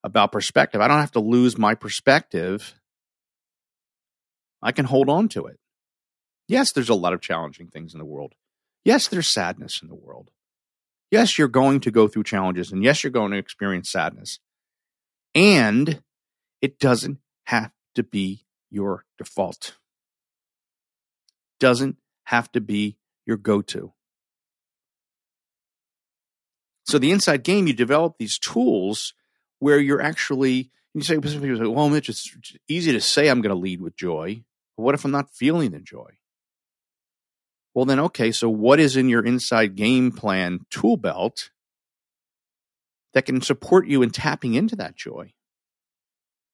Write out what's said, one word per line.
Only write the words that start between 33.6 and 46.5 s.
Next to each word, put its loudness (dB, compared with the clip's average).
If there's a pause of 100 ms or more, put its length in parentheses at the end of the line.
with -12
joy. -6 (320)
But -8
what 2
if -4
I'm -2
not -4
feeling 0
the -14
joy?" -20 (1600)
Well, 0
then, 2
okay, -2
so -2
what 4
is 4
in 4
your 2
inside 0
game 2
plan -4
tool 0
belt -6 (1600)
that 2
can -2
support 2
you 2
in 2
tapping -4
into 0
that -12
joy? -16 (1200)